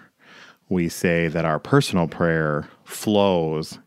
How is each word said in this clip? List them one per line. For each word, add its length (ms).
we 200
say 400
that 140
our 140
personal 500
prayer 640
flows 1040